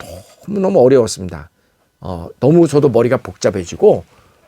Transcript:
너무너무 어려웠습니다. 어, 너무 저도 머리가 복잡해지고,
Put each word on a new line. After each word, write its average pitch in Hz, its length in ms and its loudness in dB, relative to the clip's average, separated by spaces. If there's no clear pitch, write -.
너무너무 190 340 0
어려웠습니다. 104 680 0
어, 85 280 -12
너무 165 260 4
저도 147 220 2
머리가 120 300 0
복잡해지고, 98 880 -2